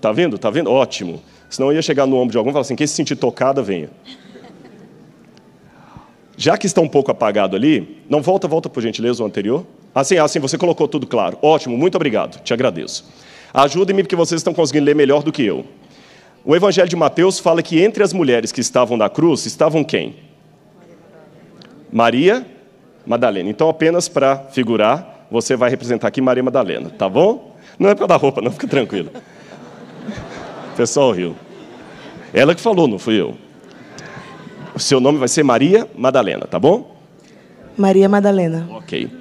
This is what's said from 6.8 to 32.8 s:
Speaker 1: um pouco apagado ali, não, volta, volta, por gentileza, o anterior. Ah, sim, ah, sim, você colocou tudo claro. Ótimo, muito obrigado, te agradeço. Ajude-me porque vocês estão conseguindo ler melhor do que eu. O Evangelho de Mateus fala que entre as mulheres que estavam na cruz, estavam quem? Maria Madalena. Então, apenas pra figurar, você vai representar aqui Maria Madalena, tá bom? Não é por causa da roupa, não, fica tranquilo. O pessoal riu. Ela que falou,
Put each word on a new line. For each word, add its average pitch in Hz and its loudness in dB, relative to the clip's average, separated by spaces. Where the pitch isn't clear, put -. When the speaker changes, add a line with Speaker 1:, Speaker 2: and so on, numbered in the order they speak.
Speaker 1:
um 156 2
pouco 139 0
apagado 101 0
ali, 120 -2
não, 147 0
volta, 190 0
volta, 160 -2
por - -8
gentileza, 113 -2
o 110 -2
anterior. 110 -4
Ah, 139 2
sim, 185 2
ah, 151 4
sim, 170 -2
você 135 -4
colocou 165 0
tudo 135 -4
claro. 101 -2
Ótimo, 143 2
muito 185 0
obrigado, 107 -2
te - -4
agradeço. 113 -4
Ajude-me 180 2
porque 180 -2
vocês 170 0
estão 170 -2
conseguindo 147 2
ler 147 4
melhor 143 4
do 156 -2
que 147 -2
eu. 101 -2
O 147 4
Evangelho 180 4
de 170 -4
Mateus 165 2
fala 170 0
que 160 0
entre 208 2
as 202 0
mulheres 123 0
que - -8
estavam 120 0
na 107 2
cruz, 151 0
estavam 151 0
quem? 92 -4
Maria 135 2
Madalena. 113 0
Então, 156 0
apenas 165 0
pra 135 0
figurar, 117 -2
você 117 -2
vai 117 2
representar 120 -4
aqui 120 -4
Maria 127 2
Madalena, 95 -4
tá 98 -4
bom? 175 0
Não 190 4
é 202 4
por 202 -4
causa 269 -2
da 170 0
roupa, 139 0
não, 113 -2
fica - -10
tranquilo. 110 -4
O - -16
pessoal 143 2
riu. 87 -4
Ela 147 4
que 170 -8
falou, 180 2